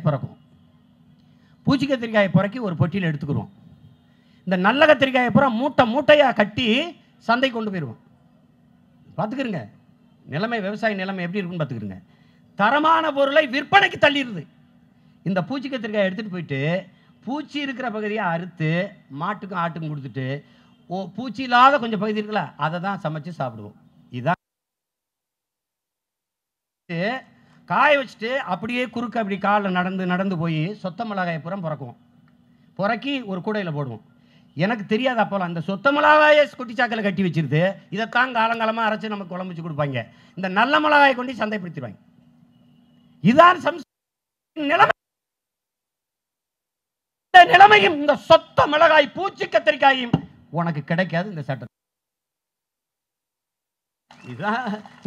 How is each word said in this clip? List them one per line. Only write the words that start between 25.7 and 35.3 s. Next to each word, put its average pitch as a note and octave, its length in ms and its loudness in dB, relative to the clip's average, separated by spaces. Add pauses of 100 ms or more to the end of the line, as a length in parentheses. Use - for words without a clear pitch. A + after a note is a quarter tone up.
காய B3 300 4
வச்சுட்டு A#3 320 -8 (220)
அப்படியே A#3+ 280 -6 (140)
குறுக்க A#3 260 -6
அப்படி G3 220 -4
கால்ல G3+ 340 2
நடந்து F#3 260 -2 (100)
நடந்து F#3+ 280 -2
போய் D#3+ 220 -2 (180)
சொத்த F#3 280 -10
மிளகாயை F3 340 -4
பூரா F3+ 220 -10
புறக்குவோம். C3 340 -10 (800)
புறக்கி A#3 340 -2 (180)
ஒரு F#3 140 -6
கூடையில G#3 320 -4
போடுவோம். B2 260 -8 (600)
எனக்கு G#3+ 200 -2 (100)
தெரியாது B3 300 0
அப்போலாம், F#3 280 -4